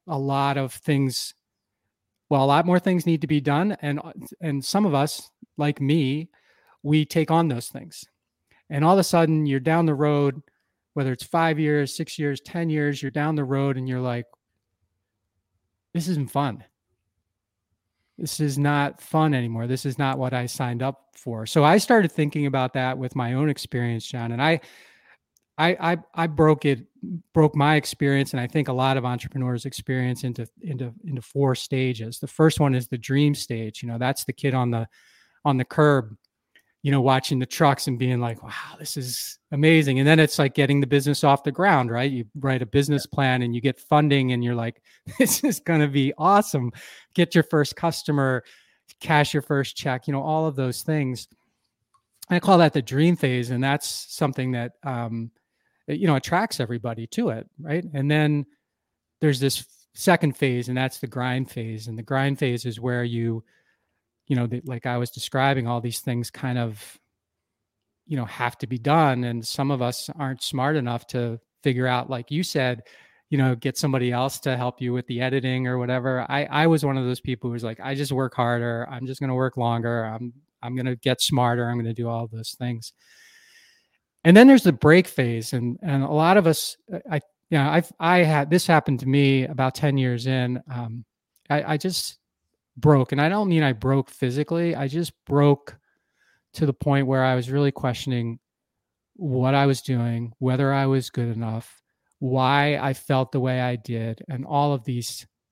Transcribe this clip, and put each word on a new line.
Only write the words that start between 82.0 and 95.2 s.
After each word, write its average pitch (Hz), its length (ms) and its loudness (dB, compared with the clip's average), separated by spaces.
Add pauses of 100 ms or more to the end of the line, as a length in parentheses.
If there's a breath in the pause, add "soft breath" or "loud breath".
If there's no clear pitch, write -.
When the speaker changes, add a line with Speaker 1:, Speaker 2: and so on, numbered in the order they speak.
Speaker 1:
all 117 180 -6
those 113 260 -12
things." 120 400 -8 (1300 soft breath)
And 170 120 10
then 240 120 12
there's 269 160 10
the 175 100 6
break 156 340 6
phase. 117 460 -4
And, 120 280 -4
and 139 220 -2
a 139 80 -4
lot 160 260 4
of 175 100 4
us, - 280 0 (160)
I, 175 260 -6
I, 143 40 -6 (280)
you 160 80 2
know, 143 120 2
I've, 165 300 0
I 175 200 4
had, 151 300 2
this 175 180 2
happened 143 340 4
to 127 60 -6
me 135 380 4
about 131 300 -2
ten 139 220 0
years 123 300 -2
in. 127 340 -2 (100)
Um, 117 340 -10 (440)
I, 147 240 0
I 156 40 0
just - 400 -6 (600)
broke, 135 340 6
and 139 100 0
I 156 80 2
don't 202 200 0
mean 160 140 4
I 135 100 2
broke 131 360 0
physically. 151 680 -2
I 135 120 -4
just 160 260 -6 (120)